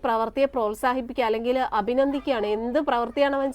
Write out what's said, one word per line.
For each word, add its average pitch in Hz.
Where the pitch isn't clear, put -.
പ്രവൃത്തിയെ 226
പ്രോത്സാഹിപ്പിക്കുക 247
അല്ലെങ്കിൽ 233
അഭിനന്ദിക്കുകയാണ്. 262
എന്ത് 240
പ്രവൃത്തിയാണ് 254
അവൻ 269